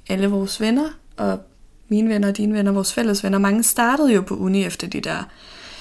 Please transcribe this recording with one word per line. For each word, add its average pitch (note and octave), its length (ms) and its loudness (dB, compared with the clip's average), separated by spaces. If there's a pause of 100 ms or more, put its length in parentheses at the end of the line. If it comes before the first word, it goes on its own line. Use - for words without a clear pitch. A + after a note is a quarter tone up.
alle F#3+ 180 0
vores G3 340 -2
venner, B3 280 0 (280)
og G3 220 -2 (500)
mine A3 200 2
venner G#3 180 2
og G3+ 100 -2
dine G#3 200 0
venner, G3 140 2
vores G3 220 0
fælles A3 300 0
venner, G3 140 2
mange G3+ 260 2
startede B3+ 500 2
jo F#3 80 6
på F#3+ 140 -6
uni F#3+ 300 0
efter E3+ 220 -6
de - 140 -6
der E3+ 280 -6 (520)